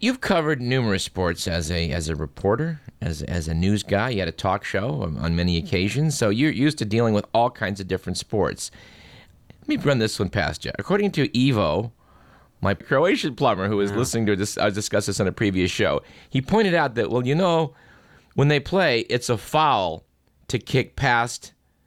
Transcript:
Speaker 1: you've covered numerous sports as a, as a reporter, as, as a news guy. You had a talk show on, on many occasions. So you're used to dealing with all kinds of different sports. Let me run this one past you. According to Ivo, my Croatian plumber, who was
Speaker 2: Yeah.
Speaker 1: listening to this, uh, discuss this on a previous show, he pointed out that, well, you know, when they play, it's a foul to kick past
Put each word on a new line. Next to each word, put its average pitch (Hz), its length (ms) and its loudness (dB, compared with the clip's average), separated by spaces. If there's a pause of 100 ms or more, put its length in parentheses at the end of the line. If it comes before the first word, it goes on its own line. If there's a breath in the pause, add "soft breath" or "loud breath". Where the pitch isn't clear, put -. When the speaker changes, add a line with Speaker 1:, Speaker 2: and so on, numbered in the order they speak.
Speaker 1:
you've 262 200 0
covered 156 400 2
numerous 120 420 0
sports 87 440 -2
as 82 240 -2
a, 85 200 0
as 80 180 -2
a 80 60 -2
reporter, 113 640 -2 (200)
as, 78 220 -4
as 80 240 -4
a 80 60 -2
news 95 300 2
guy. 104 260 0
You 110 100 -2
had 90 80 -2
a 82 60 -6
talk 98 320 -2
show 117 380 -4
on, 78 140 -4
on 82 200 0
many 87 200 2
occasions. 107 600 0
So 110 120 2
you're 131 220 2
used 139 280 0
to 117 60 -4
dealing 110 280 2
with 104 200 0
all 117 160 4
kinds 101 300 -6
of 95 80 -10
different 90 300 -4
sports. - 540 -2 (880 loud breath)
Let 294 180 -2
me - 40 -4
run 139 160 2
this 110 200 0
one 98 100 -2
past - 340 -2
you. - 160 -8
According 202 320 0
to 131 380 2
Ivo, 104 420 0 (680 soft breath)
my 98 120 0
Croatian 151 640 0
plumber, 101 320 0
who 107 80 0
was 101 160 2
Speaker 2:
Yeah. 101 60 -4
Speaker 1:
listening 120 300 0
to 104 100 2
this, 104 200 -4
uh, 107 120 2
discuss 104 380 -2
this 101 120 -2
on 98 80 2
a 90 60 0
previous 92 360 2
show, 73 320 0 (280 loud breath)
he 135 120 -2
pointed 196 320 2
out 143 220 0
that, 110 160 -2
well, 123 160 0
you 139 80 2
know, 165 380 0 (640 soft breath)
when 139 120 4
they 147 140 4
play, 151 480 2
it's 123 200 -2
a 117 80 2
foul 110 680 0 (420)
to 127 100 -2
kick - 380 -2
past 120 560 -2 (360)